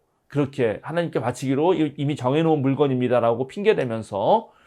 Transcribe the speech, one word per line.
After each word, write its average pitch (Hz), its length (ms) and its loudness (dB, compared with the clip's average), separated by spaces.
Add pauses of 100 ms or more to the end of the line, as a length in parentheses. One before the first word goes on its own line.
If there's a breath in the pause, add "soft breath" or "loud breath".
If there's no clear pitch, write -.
(280)
그렇게 135 540 -2
하나님께 165 380 -4
바치기로 135 540 0
이-, 151 220 -2
이미 143 180 -2
정해놓은 156 480 2
물건입니다라고 127 840 2
핑계대면서 135 1000 0 (160 soft breath)